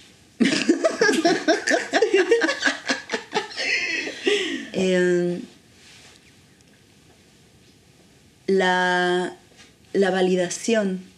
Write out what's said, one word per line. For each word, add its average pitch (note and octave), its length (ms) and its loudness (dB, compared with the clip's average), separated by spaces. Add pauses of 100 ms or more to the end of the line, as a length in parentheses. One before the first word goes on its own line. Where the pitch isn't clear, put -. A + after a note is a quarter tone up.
(400)
<laughs> - - 0
Em, F3+ 680 0 (3000)
la, F3+ 880 2 (580)
la G3 180 2
validación F#3 880 0 (160)